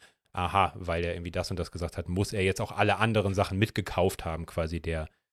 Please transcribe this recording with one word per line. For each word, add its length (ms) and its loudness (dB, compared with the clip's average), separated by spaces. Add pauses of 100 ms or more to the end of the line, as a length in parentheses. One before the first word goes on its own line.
(340)
aha, 420 2
weil 280 -2
er 100 -2
irgendwie 160 -6
das 200 -2
und 80 -2
das 140 -6
gesagt 240 -6
hat, 140 -6
muss 240 0
er 80 0
jetzt 180 2
auch 100 -4
alle 280 2
anderen 340 2
Sachen 260 2
mitgekauft 680 2
haben, 180 -4
quasi 360 -4
der, 280 -4 (240)